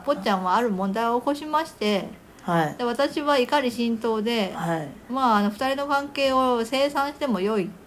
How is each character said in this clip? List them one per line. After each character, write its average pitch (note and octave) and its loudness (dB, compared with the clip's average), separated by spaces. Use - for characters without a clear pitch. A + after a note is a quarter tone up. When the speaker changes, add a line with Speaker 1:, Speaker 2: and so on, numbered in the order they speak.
Speaker 1:
ぽ - 2
っ F#3+ -6
ち A#3 0
ゃ G3 2
ん F#3 -2
は F3+ 2
あ A3+ 4
る A#3+ 2
問 G3 -2
題 A3+ 0
を A#3+ 2
起 B3 -6
こ C#4+ 0
し D4 -8
ま D4+ 0
し D#4 -14
て、 G#3 0
Speaker 2:
は E3 2
い。 - -8
Speaker 1:
で、 B3 -4
私 C#4 0
は C#4+ 4
怒 C#4 2
り B3 0
心 A#3 -2
頭 A3 -2
で、 G#3+ 0
Speaker 2:
は E3+ -2
い。 D3+ -8
Speaker 1:
ま B3+ 2
あ、 G#3 6
あ G#3 2
の、 G3+ 2
二 B3+ -2
人 C4+ -2
の C#4+ -4
関 C#4+ 0
係 C4+ 0
を B3+ 2
清 C4+ 0
算 C#4 0
し C#4+ -8
て D4 -4
も G#3+ 0
良 G#3 0
い E3+ 0
っ - -4